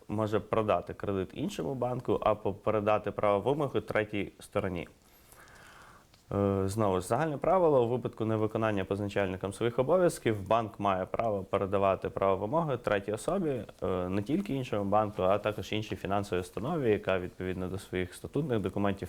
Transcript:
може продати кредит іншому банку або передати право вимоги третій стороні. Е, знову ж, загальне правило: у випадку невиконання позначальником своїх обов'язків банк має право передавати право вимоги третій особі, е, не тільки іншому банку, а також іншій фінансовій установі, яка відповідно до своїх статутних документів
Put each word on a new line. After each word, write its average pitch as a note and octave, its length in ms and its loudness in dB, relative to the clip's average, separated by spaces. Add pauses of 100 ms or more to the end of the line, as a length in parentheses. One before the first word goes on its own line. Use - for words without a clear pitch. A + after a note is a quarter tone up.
може G#2+ 320 0
продати G#2 540 0
кредит F#2+ 380 -2
іншому D#3+ 420 -4
банку B2 380 -2
або G#2 420 0
передати G#2 560 0
право G2+ 300 2
вимоги C3 400 0
третій G#2+ 600 -2
стороні. F2+ 480 -4 (1400)
Е, G2 360 2
знову G2 320 2
ж, F#2 60 -12
загальне C#3+ 300 0
правило: D#3 480 4
у A2+ 40 2
випадку A#2 360 -4
невиконання G#2+ 600 0
позначальником G2 680 -2
своїх A#2 260 -2
обов'язків C3 680 2
банк A2 320 0
має F#2+ 260 2
право G#2 380 -2
передавати G2 680 2
право G2 260 2
вимоги C3 400 0
третій G3 360 0
особі, D3+ 500 -2 (200)
е, F#2 260 0
не G2 140 0
тільки D3 320 -2
іншому B2 300 -2
банку, G2+ 380 2
а F#2+ 160 4
також G#2 340 -4
іншій G#2 240 -4
фінансовій G2 440 -2
установі, B2 500 -2
яка F#2+ 280 2
відповідно F#2 500 -4
до F#2 100 -6
своїх F#2 360 -4
статутних C#3 460 -2
документів G2 480 -2